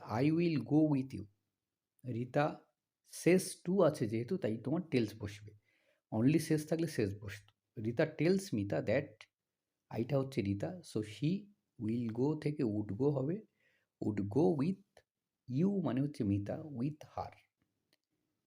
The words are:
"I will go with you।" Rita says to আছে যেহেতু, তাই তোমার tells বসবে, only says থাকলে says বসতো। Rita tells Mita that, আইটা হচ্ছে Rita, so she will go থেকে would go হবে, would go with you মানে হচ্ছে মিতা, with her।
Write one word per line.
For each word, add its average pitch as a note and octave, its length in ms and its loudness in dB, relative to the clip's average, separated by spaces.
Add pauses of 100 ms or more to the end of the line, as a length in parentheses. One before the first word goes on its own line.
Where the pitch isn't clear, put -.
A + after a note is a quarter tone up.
(220)
"I - 20 4 (140)
will E3+ 180 2 (160)
go D3+ 80 6 (140)
with C3 220 -2
you।" G2 100 -8 (920)
Rita C3 300 0 (760)
says F#3 220 6 (200)
to F3 80 0 (160)
আছে C3+ 240 2
যেহেতু, A2+ 300 -2
তাই A2 120 0 (100)
তোমার D#3+ 180 -2 (100)
tells A2+ 200 2 (100)
বসবে, - 300 -12 (640)
only C#3+ 280 4
says D#3 240 2
থাকলে E3 260 0
says G2+ 160 0 (100)
বসতো। - 300 -14 (320)
Rita B2 200 2 (140)
tells F#3 260 2 (120)
Mita G2+ 220 0 (120)
that, C#3+ 200 2 (880)
আইটা A#2 240 -2
হচ্ছে C3+ 180 -4 (100)
Rita, G2+ 220 -2 (200)
so - 80 -2 (160)
she D3 160 -2 (540)
will A#2 220 -2 (140)
go C#3 80 4 (160)
থেকে D3+ 180 -2 (120)
would G#2 160 -4 (120)
go C#3+ 140 4
হবে, C#3 200 -2 (680)
would G#2 160 0 (160)
go E3 100 6 (140)
with F#3 240 -2 (720)
you F#3+ 120 4 (160)
মানে B2 180 0
হচ্ছে D3 260 -4
মিতা, G2+ 260 0 (220)
with C#3 220 -4 (140)
her। - 180 -8 (1160)